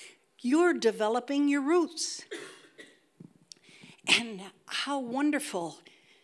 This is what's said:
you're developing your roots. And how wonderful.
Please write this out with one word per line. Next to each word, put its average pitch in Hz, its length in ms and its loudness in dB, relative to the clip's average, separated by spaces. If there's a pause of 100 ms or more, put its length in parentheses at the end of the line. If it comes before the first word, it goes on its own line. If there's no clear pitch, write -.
(380)
you're 320 340 4
developing 240 760 2
your 285 140 2
roots. - 640 0 (1800)
And 220 340 0 (260)
how 277 340 -4
wonderful. 254 800 -2 (440)